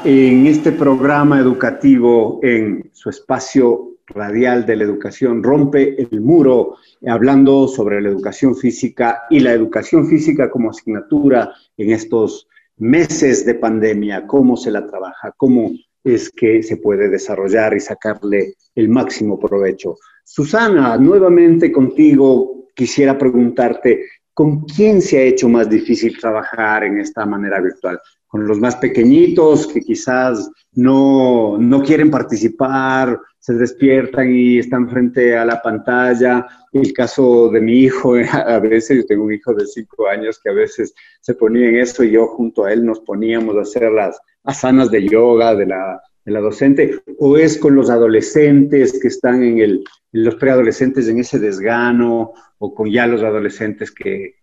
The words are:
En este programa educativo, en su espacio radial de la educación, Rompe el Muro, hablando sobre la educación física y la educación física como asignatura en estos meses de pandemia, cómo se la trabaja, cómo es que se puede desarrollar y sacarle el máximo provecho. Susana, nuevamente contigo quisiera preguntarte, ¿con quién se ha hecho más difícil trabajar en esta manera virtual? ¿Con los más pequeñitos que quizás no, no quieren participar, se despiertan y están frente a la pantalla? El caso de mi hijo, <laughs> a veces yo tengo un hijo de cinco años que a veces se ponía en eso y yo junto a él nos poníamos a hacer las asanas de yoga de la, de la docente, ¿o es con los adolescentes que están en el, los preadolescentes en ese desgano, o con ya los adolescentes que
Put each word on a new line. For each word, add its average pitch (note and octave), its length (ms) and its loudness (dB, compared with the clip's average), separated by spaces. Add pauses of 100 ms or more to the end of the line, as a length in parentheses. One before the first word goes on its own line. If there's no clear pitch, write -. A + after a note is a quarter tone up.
En C3+ 440 4
este D3+ 260 2
programa C#3 640 0
educativo, B2 1040 2
en G#2+ 480 -2
su - 180 -14
espacio - 960 -2
radial A2+ 600 -2
de A2 100 0
la G#2+ 80 -2
educación, G#2+ 580 -4
Rompe C#3 600 0
el A2+ 180 -6
Muro, C3 560 2 (320)
hablando C3+ 640 4
sobre G2+ 320 -4
la G2+ 80 -2
educación G2+ 480 -2
física A#2+ 720 -4
y D3+ 100 4
la B2+ 140 2
educación A2+ 540 0
física D#3 420 0
como A2+ 220 -4
asignatura A#2+ 840 -2 (240)
en G#2+ 140 -2
estos A2 580 -4 (280)
meses C3+ 680 0
de A#2 100 0
pandemia, G#2+ 720 -4
cómo B2 300 2
se A#2 140 -6
la G2+ 140 -6
trabaja, F#2+ 520 -14
cómo B2 340 0 (320)
es A#2 260 -2
que A2 340 0
se A2 120 -6
puede G#2 320 -2
desarrollar G2 680 -2
y G2+ 60 -2
sacarle G2+ 760 -6 (200)
el A2 140 0
máximo A2 500 -2
provecho. G2 560 -4 (300)
Susana, D3+ 720 0
nuevamente E3+ 720 4
contigo C3+ 960 2 (100)
quisiera C3+ 420 0
preguntarte, B2 880 0 (280)
¿con D3+ 320 0
quién G#3 360 2
se - 180 0
ha C3 40 4
hecho C3 240 2
más A#2 220 2
difícil A2 500 -2
trabajar G#2+ 640 -4
en G2+ 160 -4
esta G#2 260 -8
manera G2+ 360 -6
virtual? F2+ 380 -6 (280)
¿Con G#2+ 200 -6
los G#2 120 -2
más A#2+ 180 -2
pequeñitos D3+ 920 2
que - 140 -6
quizás B2+ 680 -4 (220)
no, B2+ 840 2
no B2 260 2
quieren D3+ 260 2
participar, C3 1120 -2 (180)
se - 180 -6
despiertan C3 800 0
y B2 240 4
están A#2+ 320 -2
frente B2 460 0
a A#2 80 0
la A#2 180 -2
pantalla? B2 840 0 (240)
El C3+ 220 -2
caso A#2+ 560 2
de A2 100 2
mi A#2 220 2
hijo, C3 340 2
<laughs> A#2+ 160 0
a A#2 280 -2
veces A2+ 400 0
yo A2 60 -4
tengo G#2+ 200 -2
un G#2+ 80 -4
hijo G#2+ 200 -4
de G#2 140 -4
cinco A2 400 -8
años G#2+ 340 -6
que A2 80 -6
a G2+ 40 -4
veces A2 400 -4 (260)
se - 160 -6
ponía A#2 320 2
en A#2 120 2
eso B2 260 0
y G#2+ 60 2
yo G#2+ 160 4
junto A#2 360 -4
a G2 80 -2
él A#2 140 0
nos A2 160 -4
poníamos A2 560 -4
a G2+ 60 -2
hacer A2+ 280 -2
las G2+ 260 -2 (280)
asanas C3 440 0
de G#2 200 0
yoga A2+ 440 4
de G2+ 120 0
la, F#2+ 360 -8 (220)
de - 80 -10
la G#2+ 80 -4
docente, A#2+ 600 0 (180)
¿o C#3+ 160 4
es D#3 220 2
con C#3+ 180 2
los C3 140 2
adolescentes C3+ 1080 2
que B2 120 -2
están B2+ 340 -2
en A#2 160 2
el, G2+ 240 0 (300)
los A2+ 220 0
preadolescentes B2+ 760 0
en A2+ 100 -2
ese B2 180 -6
desgano, A#2 920 -2 (280)
o G2+ 140 -10
con G#2+ 160 -6
ya A#2+ 180 0
los A#2 160 -2
adolescentes G#2+ 680 -6
que G2 520 -12